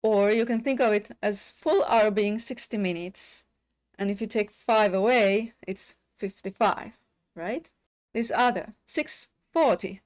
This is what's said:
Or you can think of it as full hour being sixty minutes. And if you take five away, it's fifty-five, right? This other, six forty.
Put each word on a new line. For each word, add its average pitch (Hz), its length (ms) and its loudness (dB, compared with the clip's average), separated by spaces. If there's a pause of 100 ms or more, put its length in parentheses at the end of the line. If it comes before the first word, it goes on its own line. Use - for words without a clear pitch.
Or 208 260 4
you 226 160 2
can 233 140 -2
think 262 220 -2
of 220 100 4
it 208 200 0 (120)
as 208 280 -4
full - 340 2
hour 214 260 4
being 208 260 0
sixty 233 400 -8
minutes. 180 680 -6 (520)
And 202 140 -2
if 202 80 -6
you 226 80 -6
take 214 240 -4
five 214 420 2
away, 214 600 2 (120)
it's - 300 -10 (220)
fifty-five, - 720 -4 (420)
right? 214 380 -10 (420)
This 233 160 -4
other, 240 440 -2 (120)
six - 440 -8 (240)
forty. 196 520 0